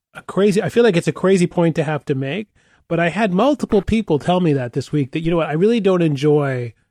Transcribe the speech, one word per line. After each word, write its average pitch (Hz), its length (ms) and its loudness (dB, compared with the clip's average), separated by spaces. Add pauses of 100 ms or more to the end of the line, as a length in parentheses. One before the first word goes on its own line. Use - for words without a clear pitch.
(140)
a - 80 -18
crazy, 202 400 0
I 165 60 -4
feel 233 160 2
like 196 120 4
it's 165 120 -2
a 151 40 -2
crazy 185 340 2
point 170 300 0
to 160 80 -2
have 151 220 -6
to 143 80 -2
make, 139 340 -6 (400)
but 165 120 -2
I 170 100 0
had 190 220 -2
multiple 220 500 0
people 208 360 0
tell 180 220 0
me 165 140 2
that 123 180 -6
this - 200 -6
week, 143 200 -2
that, 156 80 -4
you 165 100 -2
know 175 60 0
what, 156 140 -2
I - 40 -4
really 214 260 2
don't 185 220 2
enjoy 139 720 0 (180)